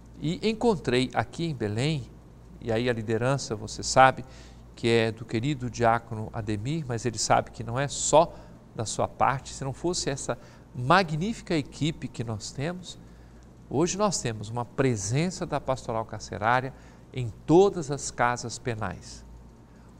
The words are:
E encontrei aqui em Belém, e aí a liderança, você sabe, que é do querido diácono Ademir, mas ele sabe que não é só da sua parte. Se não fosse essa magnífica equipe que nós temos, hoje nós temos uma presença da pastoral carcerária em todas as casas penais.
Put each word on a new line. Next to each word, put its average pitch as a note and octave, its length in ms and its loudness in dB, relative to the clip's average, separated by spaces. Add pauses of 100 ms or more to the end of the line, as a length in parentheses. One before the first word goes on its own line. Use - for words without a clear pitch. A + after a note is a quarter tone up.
(200)
E F3+ 300 -2
encontrei C#3 640 2
aqui B2 320 -2
em D#3 100 -4
Belém, A#2 540 -2 (500)
e A#2 120 -4
aí B2 180 2
a A#2+ 40 4
liderança, A#2 600 0
você G#2+ 260 -8
sabe, C3 440 6 (500)
que A#2 120 -2
é A2+ 240 6
do A#2 140 -10
querido B2 440 -2
diácono A2+ 640 0
Ademir, A#2 540 -4
mas A#2 180 -2
ele A2 120 -2
sabe - 340 2
que - 120 -10
não A#2 160 -4
é C#3+ 80 0
só - 460 4 (420)
da A2+ 100 -4
sua - 220 0
parte. B2+ 460 0
Se - 100 -10
não C3+ 100 -4
fosse E3+ 360 -4
essa C#3 280 -4 (380)
magnífica E3+ 800 2
equipe C#3+ 520 -2
que A#2 160 -6
nós A2 280 -6
temos, F3 480 -8 (680)
hoje E3+ 280 0
nós G#3 220 2
temos G#2+ 300 -4
uma A#2+ 160 -4
presença C3 800 0
da C#3+ 160 -2
pastoral A#2 440 -2
carcerária A#2+ 680 0 (400)
em B2 160 -4 (160)
todas F3+ 440 6
as C#3 220 -6
casas A#2+ 480 0
penais. G#2+ 680 -6 (760)